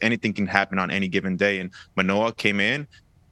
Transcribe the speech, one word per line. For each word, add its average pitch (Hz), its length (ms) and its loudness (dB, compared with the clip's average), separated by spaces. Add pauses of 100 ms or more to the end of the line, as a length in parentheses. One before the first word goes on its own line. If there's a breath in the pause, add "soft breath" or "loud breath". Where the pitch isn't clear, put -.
anything 110 280 0
can 98 140 -2
happen 98 320 0
on 92 140 0
any 98 160 -2
given 92 280 -2
day. 98 240 2
And 92 120 -8 (240 loud breath)
Manoah 104 380 2
came 101 260 0
in, 127 260 0 (460 soft breath)